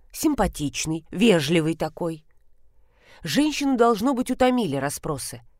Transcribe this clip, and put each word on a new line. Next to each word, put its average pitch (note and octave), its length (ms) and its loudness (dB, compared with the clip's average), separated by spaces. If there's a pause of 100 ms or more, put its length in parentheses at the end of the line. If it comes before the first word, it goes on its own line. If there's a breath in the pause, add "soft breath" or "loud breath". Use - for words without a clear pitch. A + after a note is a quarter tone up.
(100)
симпатичный, D#3+ 1000 -2
вежливый E3 680 2
такой». D#3+ 480 -8 (960 soft breath)
Женщину, C#4 540 0
должно A#3 380 2
быть, A#3 160 -4
утомили B3 460 2
расспросы. C#3 680 -6 (180)